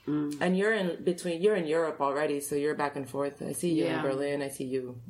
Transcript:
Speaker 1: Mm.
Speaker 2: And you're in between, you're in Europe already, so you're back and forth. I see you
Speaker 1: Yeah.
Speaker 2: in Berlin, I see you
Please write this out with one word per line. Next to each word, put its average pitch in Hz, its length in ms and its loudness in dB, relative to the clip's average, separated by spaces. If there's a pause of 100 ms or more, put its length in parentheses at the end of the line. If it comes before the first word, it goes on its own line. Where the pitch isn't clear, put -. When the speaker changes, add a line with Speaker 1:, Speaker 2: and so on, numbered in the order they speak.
Speaker 1:
Mm. 147 320 0
Speaker 2:
And 180 180 4
you're 208 160 4
in 190 300 0
between, 175 380 0
you're 214 140 6
in 170 120 0
Europe 156 320 2
already, 143 400 2
so 143 160 -4
you're 147 200 2
back 143 200 0
and 135 140 -6
forth. 139 320 -4
I 147 100 -6
see 170 220 0
you 160 120 4
Speaker 1:
Yeah. 160 120 0
Speaker 2:
in 156 120 -2
Berlin, 143 320 0
I 139 60 -4
see 139 160 -8
you 127 460 -4